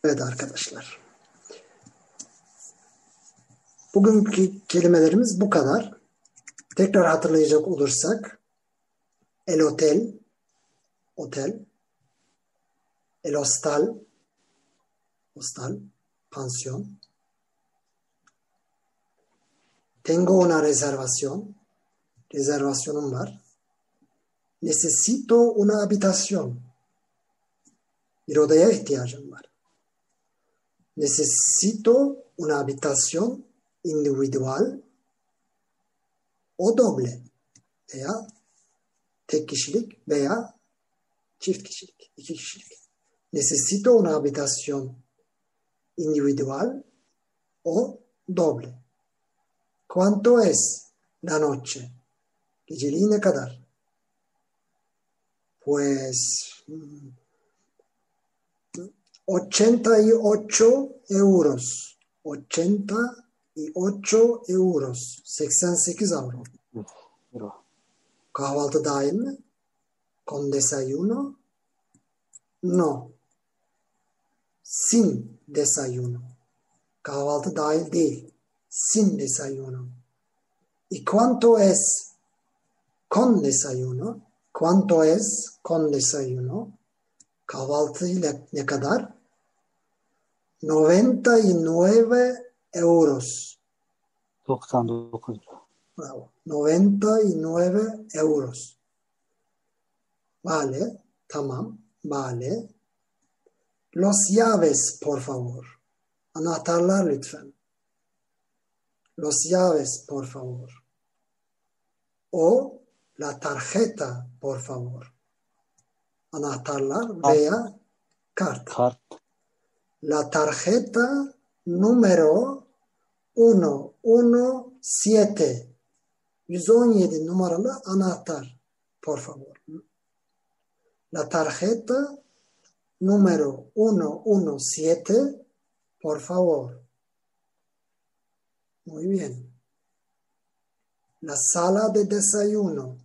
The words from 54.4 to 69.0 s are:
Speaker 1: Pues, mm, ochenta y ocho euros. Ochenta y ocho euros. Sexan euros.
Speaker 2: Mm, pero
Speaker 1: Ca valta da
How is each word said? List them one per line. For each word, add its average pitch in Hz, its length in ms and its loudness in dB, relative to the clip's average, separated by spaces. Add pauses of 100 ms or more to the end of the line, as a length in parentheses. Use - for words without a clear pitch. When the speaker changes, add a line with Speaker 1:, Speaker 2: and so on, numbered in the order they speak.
Speaker 1:
Pues, 139 880 -2 (180)
mm, 147 400 -18 (2250)
ochenta 214 760 4
y 220 120 6
ocho 226 840 2 (120)
euros. 185 880 2 (240)
Ochenta 190 760 -4 (580)
y 151 200 -10
ocho 202 760 2
euros. 170 760 -2
Sexan 170 520 -2
euros. 147 720 -4 (240)
Speaker 2:
Mm, 110 80 -12 (520)
pero 110 320 -16 (720)
Speaker 1:
Ca 139 180 -4
valta 147 280 -2
da 143 240 -2